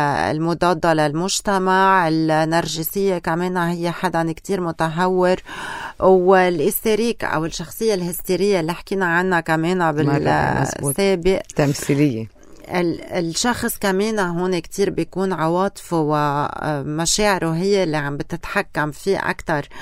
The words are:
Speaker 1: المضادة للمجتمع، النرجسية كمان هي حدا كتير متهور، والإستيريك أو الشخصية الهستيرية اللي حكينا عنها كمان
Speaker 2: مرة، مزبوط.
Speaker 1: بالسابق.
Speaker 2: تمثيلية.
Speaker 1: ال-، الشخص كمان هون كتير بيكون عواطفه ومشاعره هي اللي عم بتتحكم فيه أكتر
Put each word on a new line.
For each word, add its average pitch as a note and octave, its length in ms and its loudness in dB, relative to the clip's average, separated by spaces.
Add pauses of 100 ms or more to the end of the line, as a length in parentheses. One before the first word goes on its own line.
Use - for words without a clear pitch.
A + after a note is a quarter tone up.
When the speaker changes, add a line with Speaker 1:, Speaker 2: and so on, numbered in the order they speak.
(360)
Speaker 1:
المضادة E3 580 2
للمجتمع، F#3 1120 2
النرجسية D#3+ 1080 0
كمان F3 400 -2
هي E3+ 340 0
حدا E3 400 -2
كتير F3+ 300 -4
متهور، F3+ 720 2 (640)
والإستيريك F#3+ 1200 4
أو D#3+ 220 -2
الشخصية F3+ 480 -4
الهستيرية F#3 640 0
اللي E3 140 -2
حكينا F#3+ 320 -4
عنها F3 340 2
كمان E3 380 0
Speaker 2:
مرة، D3+ 840 2
مزبوط. - 240 -4
Speaker 1:
بالسابق. F#3+ 560 0 (140)
Speaker 2:
تمثيلية. C#3 840 0 (260)
Speaker 1:
ال-، F3 340 -2
الشخص G3+ 760 -2
كمان G#3 420 0
هون F3+ 400 0
كتير F#3 300 -2
بيكون F#3 440 -2
عواطفه E3+ 680 0
ومشاعره D3+ 1500 0
هي F#3+ 340 2
اللي D#3 140 0
عم C#3+ 200 -4
بتتحكم D#3+ 760 -4
فيه - 380 -2
أكتر D#3+ 400 -4 (120)